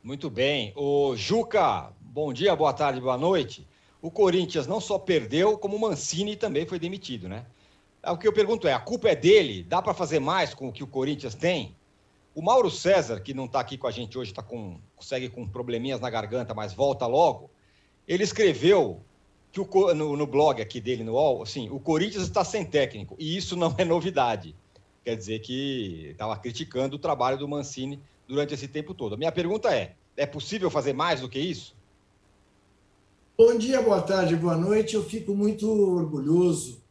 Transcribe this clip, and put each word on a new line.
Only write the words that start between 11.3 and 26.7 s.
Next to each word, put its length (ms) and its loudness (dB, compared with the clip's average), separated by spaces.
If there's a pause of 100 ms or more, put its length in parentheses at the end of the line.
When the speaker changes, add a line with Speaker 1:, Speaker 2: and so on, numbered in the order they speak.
Speaker 1:
tem? 380 -2 (600)
O 60 -8
Mauro 280 4
César, 520 2
que 120 -10
não 140 -6
tá 140 -2
aqui 160 -8
com 100 -6
a 40 -2
gente 260 -10
hoje, 160 -8
tá 100 -12
com, 340 -12 (220)
segue 300 -8
com 180 -12
probleminhas 540 -4
na 80 -4
garganta, 440 -4
mas 200 -8
volta 340 0
logo, 420 2 (560)
ele 180 0
escreveu 760 4 (540)
que 80 -6
o 40 -2
Co-, 280 4
no, 240 0
no 100 0
blog 340 4
aqui 200 -8
dele, 220 -4
no 100 -4
uol, 300 2
assim, 260 -8
"O 100 -8
Corinthians 440 0
está 200 0
sem 220 -2
técnico", 540 -2
e 180 -4
isso 180 -6
não 220 0
é 80 2
novidade. 680 0 (520)
Quer 100 -2
dizer 240 -6
que 760 -8
tava 200 -4
criticando 580 -4